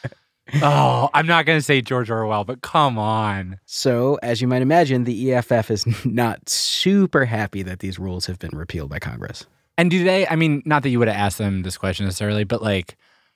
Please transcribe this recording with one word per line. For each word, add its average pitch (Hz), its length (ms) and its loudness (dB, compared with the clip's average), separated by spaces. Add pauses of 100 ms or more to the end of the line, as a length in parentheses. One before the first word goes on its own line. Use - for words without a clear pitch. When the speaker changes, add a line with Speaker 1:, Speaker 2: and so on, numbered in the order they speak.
(640)
Speaker 1:
Oh, 139 500 4
I'm 156 140 4
not 165 180 4
gonna 156 160 2
say 139 180 2
George 123 300 -2
Orwell, 107 340 0
but 120 180 -10
come 143 360 2
on. 104 720 -2
Speaker 2:
So, 127 560 0
as 117 180 -2
you 127 60 0
might 127 160 2
imagine, 135 400 4
the 117 240 -4
E 131 40 2
F 123 200 0
F 113 180 0
is 107 160 -2 (100)
<laughs> - 100 -8
not 117 440 -2
super 185 760 2
happy 107 360 -4
that 92 200 -8
these 95 180 -8
rules 92 260 -6
have 92 140 -8
been 80 180 -10
repealed 80 320 -8
by 71 80 -8
Congress. - 480 -12 (320)
Speaker 1:
And 170 140 4
do 180 120 4
they, 185 240 4
I 165 80 0
mean, 156 300 2
not 151 160 2
that 139 80 0
you 120 80 2
would 117 100 4
have 104 100 0
asked 101 200 0
them 98 240 -2
this 90 160 -6
question 95 300 -4
necessarily, 104 380 -2
but, 110 180 -4
like, 98 340 -2 (380)